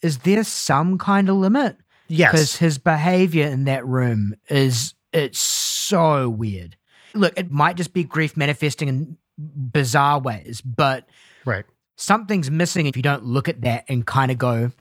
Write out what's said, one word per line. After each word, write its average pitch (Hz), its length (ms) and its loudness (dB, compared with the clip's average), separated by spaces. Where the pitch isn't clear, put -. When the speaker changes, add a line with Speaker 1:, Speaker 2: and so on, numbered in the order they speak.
Speaker 1:
is 156 160 0
there 202 240 2
some 170 560 0
kind 196 300 2
of 196 80 2
limit? 202 400 2
Speaker 2:
Yes. 170 240 4
Speaker 1:
'Cause 156 240 2
his 156 220 2
behavior 165 680 2
in 135 200 -2
that 135 200 -2
room 117 480 0
is, 135 460 0
it's 147 260 -2
so 156 880 0
weird. 104 460 -6
Look, 196 240 2
it 175 140 -6
might 151 240 2
just 170 160 -6
be 180 100 0
grief 156 340 -4
manifesting 147 520 -2
in 135 280 -4
bizarre 143 800 0
ways, 117 420 -8
but 131 480 -2
Speaker 2:
Right. 107 200 -4
Speaker 1:
something's 196 540 0
missing 165 360 0
if 135 100 -4
you 123 80 -2
don't 143 200 0
look 127 240 -2
at 139 140 -4
that 120 260 -2
and 123 160 -2
kinda 131 300 0
go, 123 460 -2